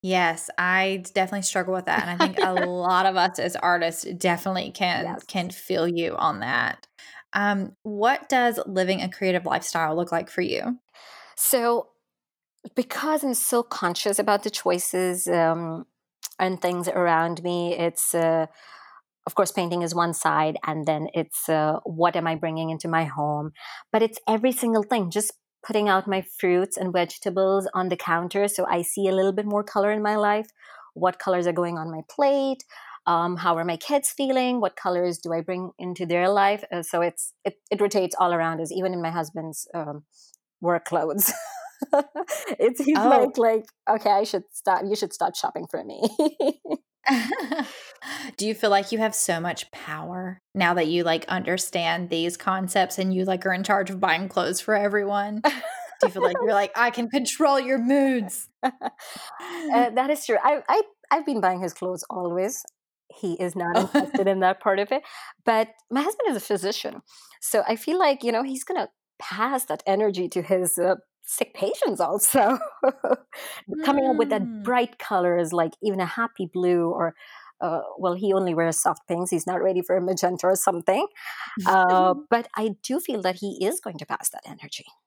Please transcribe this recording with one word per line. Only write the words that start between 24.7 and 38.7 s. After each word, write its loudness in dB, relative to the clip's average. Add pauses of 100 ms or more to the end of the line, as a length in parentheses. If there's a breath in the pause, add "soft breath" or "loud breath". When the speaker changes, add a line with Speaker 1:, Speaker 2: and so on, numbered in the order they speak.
Speaker 2:
thing, -2
just -2 (340)
putting 2
out 4
my -2 (160)
fruits 2
and -4
vegetables 0
on -2
the -2
counter, 0
so -2
I 0
see -2
a 4
little 2
bit -4
more 0
color 0
in 0
my 0
life, 2 (460 loud breath)
what 0
colors 0
are 0
going -2
on -8
my -10
plate, 2 (440 loud breath)
um, 2
how 2
are -2
my -2
kids -2
feeling, 0
what -2
colors -2
do -6
I -2
bring -6
into -6
their 2
life. 2
Uh, -4
so -2
it's, -4 (100)
it, -4 (160)
it 0
rotates 2
all 4
around 0
us, -6